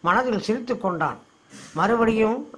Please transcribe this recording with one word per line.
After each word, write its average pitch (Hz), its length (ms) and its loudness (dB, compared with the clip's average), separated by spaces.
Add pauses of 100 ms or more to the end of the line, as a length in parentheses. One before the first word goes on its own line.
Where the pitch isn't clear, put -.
மனதில் 214 400 2
சிரித்து 240 360 -2
கொண்டான். 160 400 -2 (560)
மறுபடியும் 220 840 2